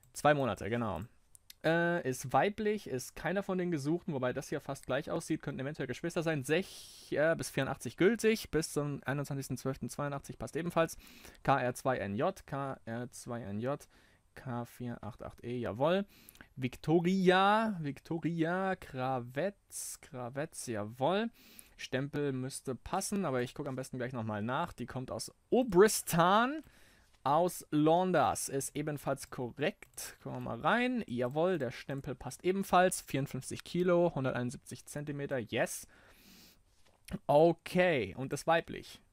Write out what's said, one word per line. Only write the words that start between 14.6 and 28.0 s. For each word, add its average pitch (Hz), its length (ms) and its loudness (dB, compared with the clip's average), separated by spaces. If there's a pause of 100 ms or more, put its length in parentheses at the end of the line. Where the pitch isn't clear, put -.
vier 123 380 -10
acht - 180 -12
acht - 220 -14
E, 120 160 -6
jawohl. 139 480 0 (480)
Victoria, 185 1200 4
Victoria, 165 960 -2
Krawetz, 131 1300 -6
Krawetz, 135 640 -8
jawohl. 131 640 0 (480)
Stempel 143 540 -2
müsste 131 440 -6
passen, 196 500 -4
aber 131 160 0
ich 120 140 -6
gucke 143 140 -6
am 127 60 -6
besten 131 220 -8
gleich 123 160 -6
nochmal 107 300 -4
nach. 139 280 -2
Die 123 140 -10
kommt 127 240 -8
aus - 220 -8 (180)
Obristan, 214 1120 6 (600)
aus 165 480 2
Londres. 156 760 4